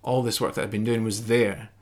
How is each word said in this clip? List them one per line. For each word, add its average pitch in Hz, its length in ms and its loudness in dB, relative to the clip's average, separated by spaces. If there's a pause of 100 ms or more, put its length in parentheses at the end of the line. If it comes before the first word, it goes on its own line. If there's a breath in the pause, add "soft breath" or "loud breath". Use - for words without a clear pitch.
all 127 200 0
this 117 180 -2
work - 140 -2
that - 100 -2
I'd 101 60 -6
been 107 120 -2
doing 113 220 2
was 110 220 -2
there. 110 420 2 (140)